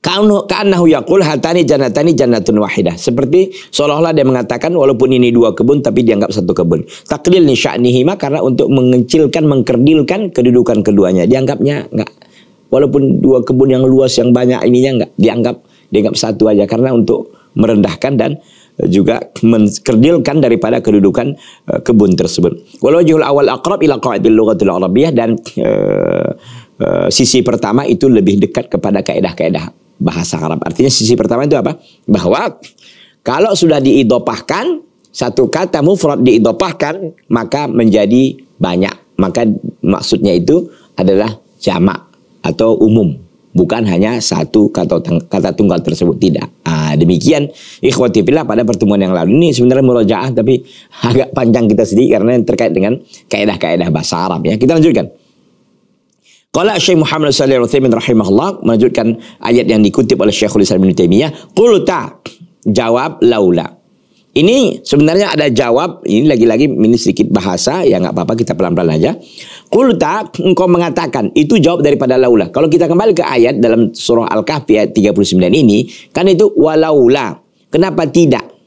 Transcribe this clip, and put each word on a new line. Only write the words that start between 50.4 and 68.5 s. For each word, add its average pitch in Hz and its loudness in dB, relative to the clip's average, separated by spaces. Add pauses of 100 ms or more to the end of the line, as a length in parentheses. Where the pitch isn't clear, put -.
agak 120 -2
panjang 117 0
kita 104 2
sedikit 107 2
karena 123 2
yang 107 -2
terkait 98 -2
dengan 95 -2 (320)
kaedah-kaedah 87 -2
bahasa 80 -4
Arab, 90 -6
ya. 98 0
Kita 131 0
lanjutkan. 151 2 (1400)
Qala 190 0
Syekh 165 2
Muhammad 151 -2
Shalih 135 2
Al 120 0
Utsaimin 131 0
rahimahullah, 113 0
melanjutkan 113 0 (240)
ayat 120 0
yang 107 2
dikutip 120 0
oleh 104 2
Syekhul 104 0
Islam 95 2
Ibnu 90 2
Taimiyah, 98 2 (200)
"Qulta," 180 0 (400)
jawab 117 -2
laula. 92 0 (480)
Ini 208 0
sebenarnya 160 0
ada 151 0
jawab, 120 -2
ini 127 2
lagi-lagi 117 2
ini 110 2
sedikit - -2
bahasa, 101 -2
ya 110 2
nggak 87 -4
apa-apa, 107 -4
kita 117 -4